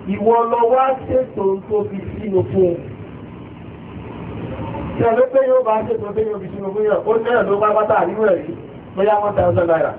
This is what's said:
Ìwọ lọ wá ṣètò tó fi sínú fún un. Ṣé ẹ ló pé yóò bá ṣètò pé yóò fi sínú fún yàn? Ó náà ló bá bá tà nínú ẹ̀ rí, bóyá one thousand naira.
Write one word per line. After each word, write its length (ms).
Ìwọ 380
lọ 220
wá 200
ṣètò 460
tó 220
fi 160
sínú 340
fún 220
un. 120
Ṣé 140
ẹ 80
ló 140
pé 140
yóò 220
bá 160
ṣètò 340
pé 100
yóò 160
fi 100
sínú 220
fún 140
yàn? 160
Ó 140
náà 280
ló 140
bá 140
bá 140
tà 200
nínú 180
ẹ̀ 140
rí, 180
bóyá 260
one 180
thousand 340
naira. 300